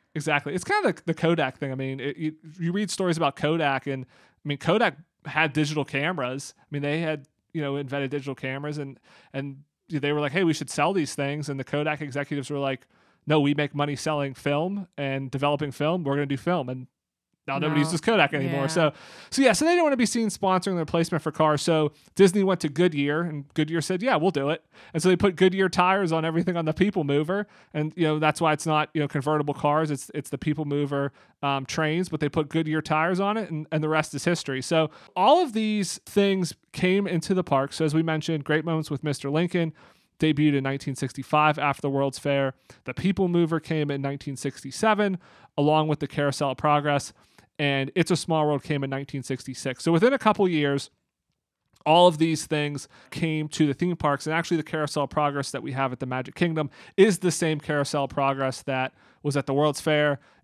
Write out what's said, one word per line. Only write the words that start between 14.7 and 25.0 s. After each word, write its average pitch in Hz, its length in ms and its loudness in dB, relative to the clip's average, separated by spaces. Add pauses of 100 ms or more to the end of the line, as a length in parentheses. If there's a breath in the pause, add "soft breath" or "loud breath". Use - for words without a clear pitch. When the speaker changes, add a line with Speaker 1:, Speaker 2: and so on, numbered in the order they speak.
Speaker 1:
and 135 320 -4
developing 143 420 0
film. 160 320 -2
We're 139 120 -2
gonna 143 100 0
do 139 120 -2
film." 156 320 -2
And 131 180 -10 (580)
now 135 140 -4
nobody 147 220 2
Speaker 2:
No. 147 40 2
Speaker 1:
uses 165 140 -2
Kodak - 340 4
anymore. 135 280 -2
Speaker 2:
Yeah. 135 60 0
Speaker 1:
So, 156 260 2 (360 loud breath)
so - 120 0
yeah, 254 100 6
so 277 140 2
they 339 60 4
didn't 349 120 4
wanna 285 140 2
be 233 80 2
seen 226 240 -2
sponsoring 185 460 0
the 175 40 -2
replacement 165 420 0
for 160 80 -4
cars. 151 320 2
So 156 300 2 (240 soft breath)
Disney 196 260 6
went 190 200 2
to 156 80 -2
Goodyear, 147 500 0
and 156 340 -6
Goodyear 160 280 0
said, 180 200 -4
"Yeah, 247 140 2
we'll 170 160 2
do 139 180 0
it." - 140 -2 (300 loud breath)
And 165 100 -2